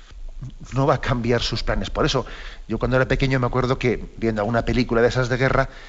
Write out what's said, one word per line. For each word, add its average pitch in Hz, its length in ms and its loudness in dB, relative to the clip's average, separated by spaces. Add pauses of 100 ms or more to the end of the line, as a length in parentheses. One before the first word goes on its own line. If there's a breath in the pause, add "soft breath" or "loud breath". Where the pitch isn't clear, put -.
(720 loud breath)
No 135 140 2
va 147 80 6
a 123 60 -4
cambiar 120 400 0
sus - 220 -2
planes. 104 260 -2
Por 113 160 0
eso, 139 200 0 (420 loud breath)
yo 110 120 -4
cuando 123 180 2
era 127 100 2
pequeño 131 320 2
me 123 80 0
acuerdo 123 300 0
que, - 400 -2
viendo 107 240 0
alguna 117 240 0
película 117 360 2
de 123 60 8
esas 123 220 0
de 127 80 0
guerra, 131 320 2 (200 loud breath)